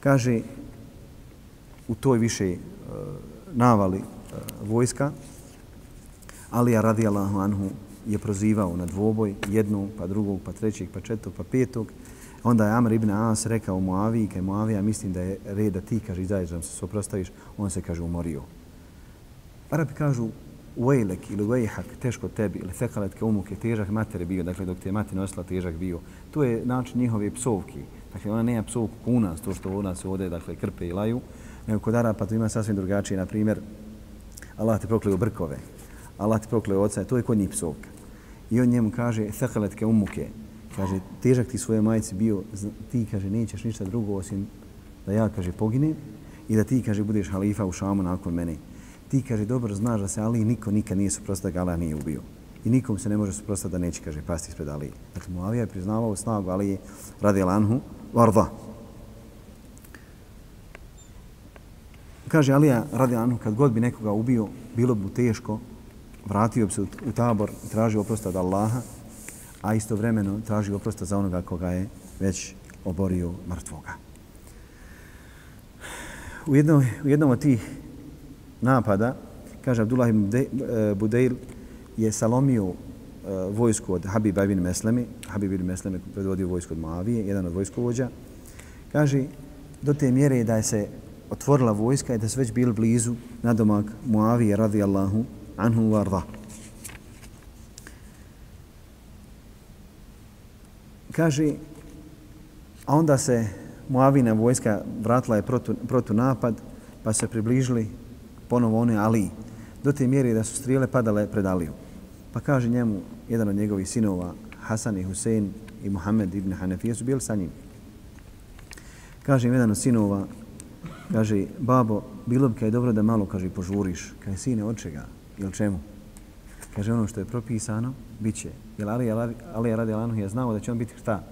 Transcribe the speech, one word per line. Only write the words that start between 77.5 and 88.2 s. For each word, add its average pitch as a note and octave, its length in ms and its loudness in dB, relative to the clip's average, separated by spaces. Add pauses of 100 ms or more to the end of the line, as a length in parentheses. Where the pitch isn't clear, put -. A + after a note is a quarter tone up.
napada, A2+ 560 4 (480)
kaže A#2 180 2
Abdullah A#2+ 260 4
ibn G#2+ 220 4
Budej-, B2+ 180 2 (420)
e, G#2 40 2
Budejl A#2 380 4 (640)
je A2 160 2
salomio, A#2+ 600 4 (540)
e, F#2 240 -2
vojsku G#2+ 420 2
od F2 140 -2
Habiba G2+ 380 2
ibn G2 180 2
Mesleme. A2 420 0 (240)
Habib G2+ 240 -2
ibn F2+ 140 0
Mesleme F#2 320 -4 (160)
predvodio F#2+ 340 -2
vojsku F2 260 -4
od D#2+ 40 -6
Muavije, F#2 480 -2
jedan G2 200 0
od E2 60 -4
vojskovođa. A#2+ 560 -2 (840)